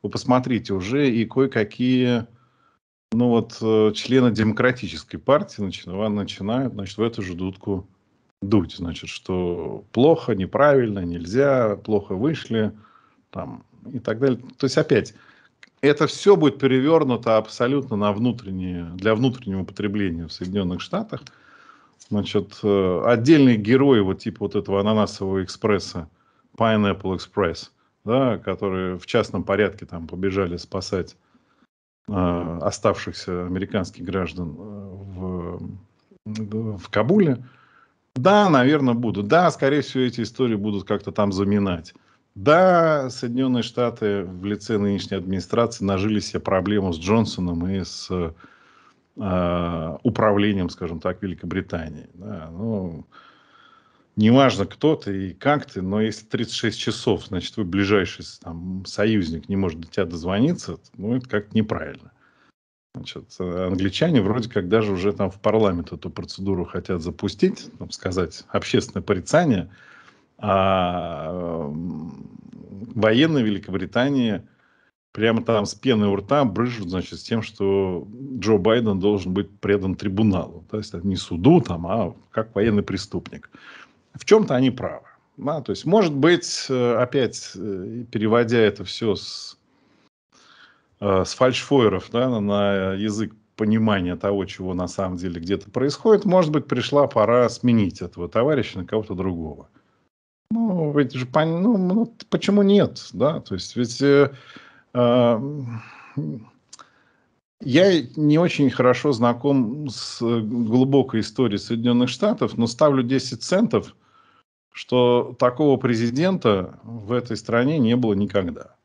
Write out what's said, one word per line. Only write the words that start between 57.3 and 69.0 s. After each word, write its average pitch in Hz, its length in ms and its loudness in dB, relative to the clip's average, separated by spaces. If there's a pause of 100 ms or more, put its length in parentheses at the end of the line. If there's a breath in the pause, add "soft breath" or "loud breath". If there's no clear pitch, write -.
твой 107 120 -4
ближайший 95 580 0
с-, - 140 -18
там, 92 480 -10
союзник 98 600 -2
не 98 80 -2
может 87 240 -2
до 82 80 -14
тебя - 160 -2
дозвониться, 92 760 -2 (180)
ну, 104 200 -4
это 127 120 -6
как-то 104 280 -4
неправильно. - 560 -4 (840 soft breath)
Значит, - 460 -14
э, 92 260 -4
англичане 98 560 2
вроде 110 260 0
как 90 200 -2
даже 107 240 4
уже 95 200 0
там 98 200 -2
в - 80 -20
парламент 101 520 2
эту 85 180 -10
процедуру 90 540 -6
хотят 90 380 -6
запустить, 95 760 -2
там, 87 120 -14
сказать, 90 580 -6
общественное - 540 -2